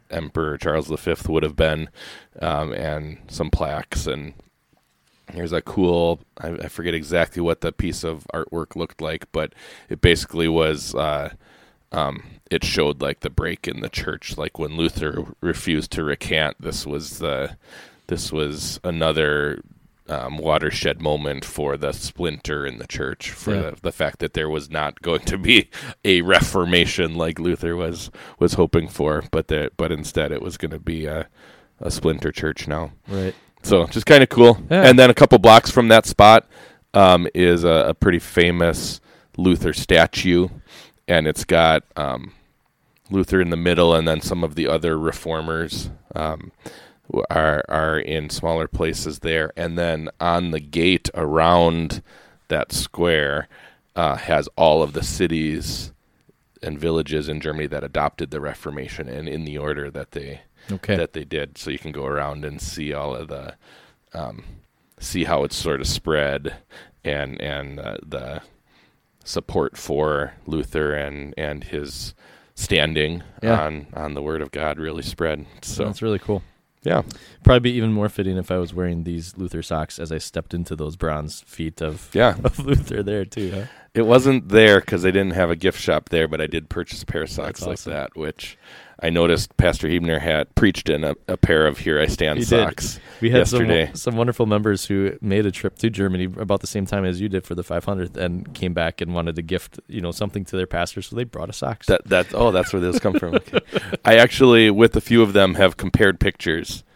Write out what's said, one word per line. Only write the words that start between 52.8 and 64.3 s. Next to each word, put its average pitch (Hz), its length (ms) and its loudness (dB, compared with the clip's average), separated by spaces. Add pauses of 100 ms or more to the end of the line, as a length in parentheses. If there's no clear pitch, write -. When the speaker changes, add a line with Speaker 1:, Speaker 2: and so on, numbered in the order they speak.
Speaker 1:
uh, 78 180 0
has 73 400 -2
all 80 260 4
of 76 120 -2
the 73 100 -6
cities 80 880 -4 (720)
and 78 160 -10
villages 78 480 -2
in 78 140 -8
Germany 76 260 -6
that 73 160 -8
adopted 73 480 -4
the 78 80 -8
Reformation 71 720 -10
and 73 180 -10
in 76 160 -8
the 73 140 -10
order 71 340 -8
that 69 200 -14
they, 69 300 -14 (300)
Speaker 2:
Okay. 98 240 -4
Speaker 1:
that 87 160 -2
they 76 140 -10
did. 71 320 -8
So - 120 -12
you 71 100 -8
can 78 120 -14
go 71 140 -10
around 73 400 -6
and 73 160 -12
see 73 320 -8
all 71 200 -6
of 73 140 -12
the, 69 280 -14 (580)
um, 60 320 -12 (560)